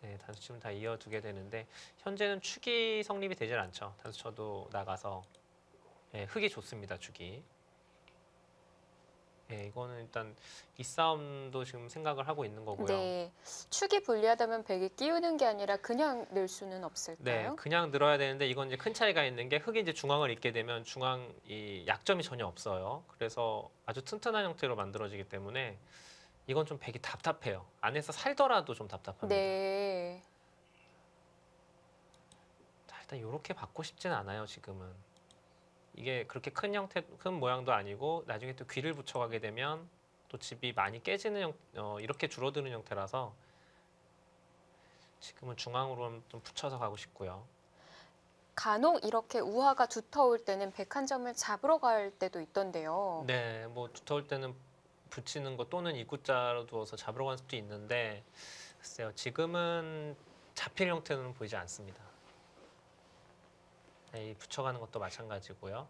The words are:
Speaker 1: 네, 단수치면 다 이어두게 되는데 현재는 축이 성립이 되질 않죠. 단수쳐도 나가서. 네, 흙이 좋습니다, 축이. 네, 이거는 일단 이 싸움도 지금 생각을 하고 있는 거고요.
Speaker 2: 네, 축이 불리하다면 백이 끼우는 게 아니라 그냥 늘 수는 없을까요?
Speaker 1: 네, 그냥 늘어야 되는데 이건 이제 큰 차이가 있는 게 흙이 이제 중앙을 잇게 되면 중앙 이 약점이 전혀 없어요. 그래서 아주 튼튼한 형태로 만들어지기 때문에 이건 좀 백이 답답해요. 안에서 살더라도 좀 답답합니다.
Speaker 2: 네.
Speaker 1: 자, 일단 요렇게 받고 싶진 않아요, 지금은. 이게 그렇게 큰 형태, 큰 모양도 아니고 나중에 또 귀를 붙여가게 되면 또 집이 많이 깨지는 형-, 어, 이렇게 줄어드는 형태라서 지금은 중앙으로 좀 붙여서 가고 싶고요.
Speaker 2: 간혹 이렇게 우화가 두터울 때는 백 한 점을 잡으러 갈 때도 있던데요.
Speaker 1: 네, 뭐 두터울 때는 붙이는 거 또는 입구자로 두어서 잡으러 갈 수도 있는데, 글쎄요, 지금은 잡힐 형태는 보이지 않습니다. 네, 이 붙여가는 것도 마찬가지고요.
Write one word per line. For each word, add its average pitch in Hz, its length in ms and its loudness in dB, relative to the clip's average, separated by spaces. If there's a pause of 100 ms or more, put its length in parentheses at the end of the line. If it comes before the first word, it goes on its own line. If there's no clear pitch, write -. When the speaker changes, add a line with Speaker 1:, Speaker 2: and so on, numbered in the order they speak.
Speaker 1:
네, 101 140 -10
단수치면 107 420 -14
다 110 100 -8
이어두게 110 520 -4
되는데 104 440 -8 (340)
현재는 202 420 0
축이 226 640 0
성립이 196 320 -2
되질 117 220 0
않죠. 101 460 -4
단수쳐도 107 680 -6
나가서. 95 520 -4 (880)
네, 104 140 -6
흙이 208 240 0
좋습니다, 101 480 -8
축이. 95 440 -12 (2000)
네, 104 200 -8
이거는 123 340 -8
일단 113 340 -4 (420)
이 131 60 -8
싸움도 139 800 2
지금 120 240 -10
생각을 143 400 0
하고 147 160 0
있는 107 220 -6
거고요. 107 220 -2
Speaker 2:
네, 185 440 0 (380)
축이 392 340 2
불리하다면 226 640 4
백이 190 240 2
끼우는 330 480 2
게 277 80 6
아니라 202 320 4
그냥 247 540 2
늘 190 180 4
수는 185 340 -8
없을까요? 139 680 0
Speaker 1:
네, 302 40 -4
그냥 170 360 2
늘어야 143 260 8
되는데 139 300 4
이건 131 200 0
이제 131 80 -2
큰 220 180 0
차이가 196 300 6
있는 127 240 0
게 131 100 4
흙이 226 220 2
이제 170 140 2
중앙을 143 380 4
잇게 117 200 0
되면 117 320 -2
중앙 127 500 -2 (120)
이 104 420 -8
약점이 107 360 4
전혀 120 220 -2
없어요. 95 600 -2
그래서 113 640 -2 (160)
아주 117 180 -4
튼튼한 214 400 0
형태로 151 320 0
만들어지기 101 540 -4
때문에 104 480 -4 (680)
이건 151 180 2
좀 151 120 -6
백이 120 220 -8
답답해요. - 680 -2 (160)
안에서 143 300 0
살더라도 254 600 4
좀 208 140 -8
답답합니다. 196 400 -6
Speaker 2:
네. 190 920 2 (2750)
Speaker 1:
자, - 140 -16
일단 - 180 -10
요렇게 127 340 -6
받고 160 300 -8
싶진 - 280 -4
않아요, 104 340 -2
지금은. 95 460 -12 (1040)
이게 123 300 -2
그렇게 - 260 -6
큰 202 220 0
형태, 196 280 0 (180)
큰 185 160 0
모양도 127 360 2
아니고 113 560 0
나중에 120 280 -6
또 131 120 -10
귀를 156 260 -2
붙여가게 123 460 -2
되면 135 480 -4 (400)
또 127 100 -10
집이 120 360 -4
많이 107 280 0
깨지는 202 400 0
형-, 160 120 -2 (240)
어, 104 220 -4
이렇게 113 280 -2
줄어드는 139 440 -2
형태라서 107 640 -4 (1900)
지금은 - 360 -12
중앙으로 120 720 -2
좀 117 140 -12
붙여서 135 380 -4
가고 107 180 -2
싶고요. 98 500 -10 (1080)
Speaker 2:
간혹 240 500 6
이렇게 226 340 2
우화가 254 460 6
두터울 233 580 4
때는 196 300 0
백 - 220 -4
한 269 120 0
점을 247 260 0
잡으러 277 460 4
갈 214 320 6
때도 185 300 -2
있던데요. 170 840 0
Speaker 1:
네, 117 420 0
뭐 120 260 -6
두터울 147 340 -2
때는 135 260 -2 (600)
붙이는 135 440 -4
거 120 120 -2
또는 175 260 0
입구자로 123 680 2
두어서 113 300 -4
잡으러 117 300 -4
갈 131 120 0
수도 127 180 -8
있는데, 107 680 -2 (560)
글쎄요, 110 340 -6
지금은 160 1000 -2 (400)
잡힐 - 340 0
형태는 139 460 -2
보이지 110 200 -6
않습니다. 92 480 -10 (2000)
네, 110 200 -8
이 - 20 -8
붙여가는 127 460 -2
것도 113 200 -6
마찬가지고요. 104 920 -8